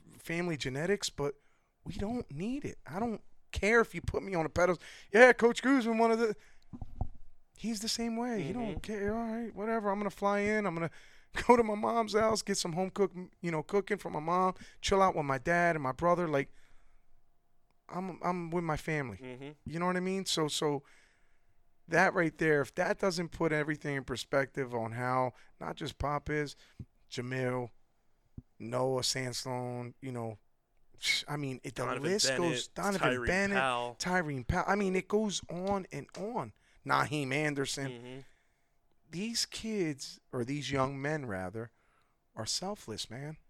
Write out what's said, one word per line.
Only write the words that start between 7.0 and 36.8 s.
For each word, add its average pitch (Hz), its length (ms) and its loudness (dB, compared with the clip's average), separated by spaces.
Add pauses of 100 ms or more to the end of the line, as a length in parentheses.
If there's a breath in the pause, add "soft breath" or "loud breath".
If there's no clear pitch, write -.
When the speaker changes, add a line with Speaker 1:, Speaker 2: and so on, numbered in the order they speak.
Speaker 1:
he's 214 220 -6
the 220 80 -6
same 233 300 -2
way. 233 260 -2
He 143 80 -2
don't 226 200 -2
Speaker 2:
Mm-hmm. 160 100 -6
Speaker 1:
care. 208 340 -2
All 233 80 -2
right, 226 320 -6
whatever. 214 340 -2
I'm 196 100 0
gonna 208 100 -2
fly 202 300 0
in. 208 260 2
I'm 175 100 0
gonna 165 160 -2 (420 loud breath)
<laughs> - 140 0
go 240 80 12
to 240 80 8
my 214 120 -2
mom's 220 380 0
house, 220 280 4
get 196 160 -2
some 175 160 -2
home 185 160 0
cook, 196 240 0 (280)
you 170 100 -2
know, 156 120 0
cooking 202 340 0
from 170 160 -8
my 156 60 -2
mom, 180 340 2 (280 loud breath)
chill 196 200 4
out 190 140 6
with 151 100 0
my 135 120 2
dad 170 400 4
and 147 60 -4
my 131 100 -2
brother. 175 340 2
Like, 143 220 0 (1400 soft breath)
I'm, 180 340 -8
I'm 175 300 -2
with 170 140 -2
my 156 120 0
family. 139 460 -4
Speaker 2:
Mm-hmm. 127 260 -12 (160)
Speaker 1:
You 151 140 -6
know 175 60 0
what 180 100 2
I 180 60 0
mean? 185 240 -2
So, 156 240 0
so 147 340 0 (1040 soft breath)
that 165 260 4
right 165 240 2
there, 156 240 6
if - 140 -6
that 196 240 0
doesn't 175 320 0
put 165 220 0
everything 151 420 -2
in 135 80 -4
perspective 131 720 -2
on 113 160 -4
how 127 400 0 (300 soft breath)
not 156 160 -6
just 143 200 -8
Pop 147 320 -4
is, 151 280 -2 (520 loud breath)
Jamil, 127 600 -2 (920)
Noah 127 420 0
Sansone, 123 1000 -4
you 131 100 -8
know, 113 260 -6 (920)
I 147 80 -4
mean, 135 260 -6
it, 135 120 -10
the 131 80 -4
Speaker 2:
Donovan 123 200 -2
Speaker 1:
list 185 240 2
Speaker 2:
Bennett, 135 140 2
Speaker 1:
goes, 156 260 -2
Donovan 190 320 -2 (180)
Speaker 2:
Tyreem 120 100 -4
Speaker 1:
Bennett, 196 300 2
Speaker 2:
Powell. 120 420 0
Speaker 1:
Tyreem 151 480 -2
Powell. 180 200 0
I 190 80 2
mean, 196 220 0
it 175 100 -4
goes 208 420 0
on 185 440 -2
and 143 140 -10 (100)
on. 185 340 -6 (340 soft breath)